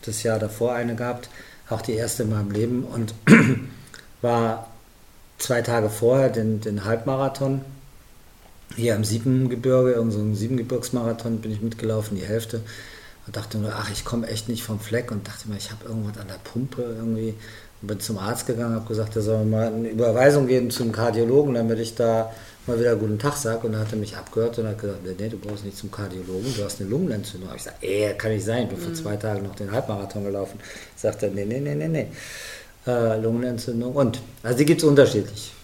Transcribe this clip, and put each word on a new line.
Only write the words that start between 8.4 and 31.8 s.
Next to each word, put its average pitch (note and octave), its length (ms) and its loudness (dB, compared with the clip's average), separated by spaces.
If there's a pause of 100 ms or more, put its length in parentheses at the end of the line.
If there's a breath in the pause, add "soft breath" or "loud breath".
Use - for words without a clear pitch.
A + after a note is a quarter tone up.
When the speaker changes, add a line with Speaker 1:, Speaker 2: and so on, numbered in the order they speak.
Speaker 1:
hier A#2 220 2
im G#2+ 80 0
Siebengebirge, B2+ 880 4
irgend A2+ 200 2
so G#2 60 0
ein G#2+ 160 2
Siebengebirgsmarathon A#2 1040 -2
bin A2 120 -6
ich G#2 100 -4
mitgelaufen, A2 540 -2
die F#2 80 -6
Hälfte. A2+ 360 -4 (680 loud breath)
Und G#2+ 100 -10
dachte G#2+ 220 -6
mir, G#2 160 -2
ach, G#2 160 -6
ich G2+ 140 -6
komm A#2 200 -2
echt A2 240 -6
nicht A#2 160 -4
vom A2 160 -4
Fleck A#2+ 320 -4
und G2+ 140 -6
dachte - 220 -12
mir, G#2 80 -4
ich - 160 -10
hab G#2+ 120 -14
irgendwas A2 360 -6
an G2+ 80 -12
der F#2+ 160 -12
Pumpe B2+ 380 -6
irgendwie. A2+ 520 -4 (480 loud breath)
Und G2+ 60 -10
bin G#2 120 -4
zum G#2+ 180 -4
Arzt G#2+ 280 -4
gegangen, A#2 280 0
hab A2 140 -4
gesagt, G#2+ 280 -2
er A2 60 2
soll A2 220 2
mir A2 120 4
mal A2 100 4
eine A2+ 220 -2
Überweisung B2 580 6
geben B2 240 4
zum A2+ 220 0
Kardiologen, A#2 640 4
damit A2+ 240 2
ich A2+ 180 -4
da A2+ 360 2 (340 loud breath)
mal A#2 120 0
wieder A#2 180 4
guten G#2+ 220 0
Tag C#3+ 180 0
sag. A2+ 280 -2
Und A2 100 0
er A2 60 -2
hat G#2+ 120 -2
er A2 60 -2
mich G#2 180 -6
abgehört - 420 -2
und A2 100 0
hat G#2 120 -4
gesagt, G2+ 240 -6
nee, F#2 140 -6
nee, G#2 100 -4
du A2+ 100 -8
brauchst G2+ 260 -8
nicht G2 120 -10
zum G#2 140 -10
Kardiologen, F#2 680 -6
du G#2 80 -2
hast F#2+ 160 -8
eine G2 100 -4
Lungenentzündung. G#2+ 600 -4
Hab B1 60 -12
ich - 80 -14
gesagt, - 200 -14
ey, G2+ 320 0
kann A2 160 0
nicht G2 120 -2
sein, A2+ 200 0
ich F#2+ 60 -4
bin F#2 80 -8
vor - 120 -6
Speaker 2:
Mhm. E2+ 40 -6
Speaker 1:
zwei G#2 220 -6
Tagen G#2 280 -4
noch G2 120 -8
den G2+ 160 -8
Halbmarathon G#2 520 -4
gelaufen. G2 340 -6 (380 loud breath)
Sagt - 260 -2
er, G#2 80 2
nee, G2 140 -4
nee, A#2 160 -2
nee, D3 140 -4
nee, D#3 140 -2